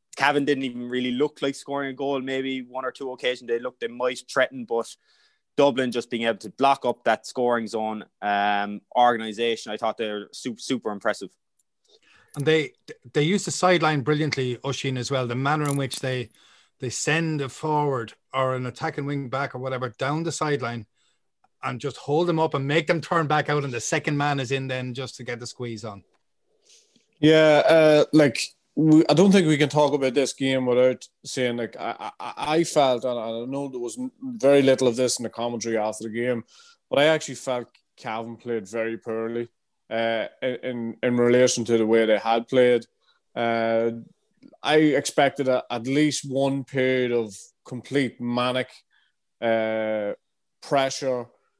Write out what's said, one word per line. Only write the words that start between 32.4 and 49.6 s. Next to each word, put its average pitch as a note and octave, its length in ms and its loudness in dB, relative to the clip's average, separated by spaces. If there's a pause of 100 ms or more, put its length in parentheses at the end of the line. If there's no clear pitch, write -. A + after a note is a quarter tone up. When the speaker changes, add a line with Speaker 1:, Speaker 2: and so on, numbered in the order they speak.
Speaker 3:
felt, C3 400 2
and B2 120 -2
I A2+ 280 -6
know C#3 240 -6
there B2+ 100 -10
was A#2 180 -8
n-, B2+ 140 -8 (100)
very C3+ 400 4
little C3 280 4
of A2+ 80 -2
this B2+ 200 0
in B2 60 -8
the A2 60 -6
commentary A2+ 480 -6
after G#2+ 260 -4
the A2+ 60 -8
game, A#2+ 340 -4 (460)
but C3+ 100 2
I D3 60 4
actually D#3 300 0
felt B2 340 -6 (260)
Cavan A2+ 400 -10
played A2+ 320 -8
very A2+ 300 -4
poorly, A2+ 500 -6 (420)
uh, A2+ 360 -2 (160)
in, B2+ 140 -4
in, A#2 480 -8
in B2 120 2
relation A#2+ 500 4
to A2+ 120 2
the A2 80 4
way A2+ 200 4
they G#2+ 120 4
had A2+ 320 0
played. B2 360 4 (480)
Uh, A#2 580 0 (720)
I D3 140 2
expected C#3+ 720 2
a, B2+ 240 2
at A#2 160 -6
least C#3+ 420 0
one C3+ 340 0
period B2+ 480 0
of A2 240 -2 (300)
complete C3 540 -4
manic, B2 500 -2 (720)
uh, A2 720 -2 (480)